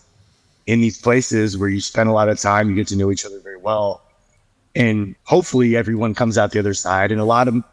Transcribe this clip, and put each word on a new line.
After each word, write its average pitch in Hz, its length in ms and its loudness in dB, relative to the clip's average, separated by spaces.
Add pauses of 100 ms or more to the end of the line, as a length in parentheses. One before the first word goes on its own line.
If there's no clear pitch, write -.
(640)
in 117 160 2
these 113 200 0
places 113 560 0
where 101 120 0
you 98 120 -2
spend - 280 0
a 113 40 2
lot 107 160 2
of 104 100 -2
time, 104 300 2
you 95 60 -2
get 101 120 -2
to 98 80 -6
know 98 160 2
each 98 140 -4
other 98 160 -16
very 95 160 -18
well. 101 440 -4 (720)
And 107 480 0
hopefully 127 520 2
everyone 110 400 -2
comes 113 220 0
out 104 140 2
the 107 80 -2
other 101 160 -2
side. 95 360 -2
And 107 80 0
a 107 60 0
lot 120 220 2
of 117 80 -2 (180)